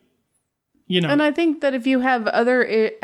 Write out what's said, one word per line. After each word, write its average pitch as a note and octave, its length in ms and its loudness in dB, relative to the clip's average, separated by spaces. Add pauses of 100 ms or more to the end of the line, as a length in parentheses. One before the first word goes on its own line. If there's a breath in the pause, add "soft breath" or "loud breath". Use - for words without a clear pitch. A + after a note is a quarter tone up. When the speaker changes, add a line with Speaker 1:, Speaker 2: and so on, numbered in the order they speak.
(880)
Speaker 1:
You F3+ 140 0
know. D#3 80 0
Speaker 2:
And C#4+ 120 2
I D4+ 80 2
think D#4 300 0
that C#4 140 -2
if A#3+ 120 -4
you C4 140 2
have B3+ 260 -2
other B3 420 0
i-, A3 220 0 (140)